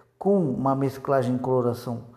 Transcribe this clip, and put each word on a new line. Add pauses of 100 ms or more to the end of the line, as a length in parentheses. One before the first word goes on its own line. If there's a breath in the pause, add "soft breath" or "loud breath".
(180 loud breath)
com
uma
mesclagem
em
coloração, (120 loud breath)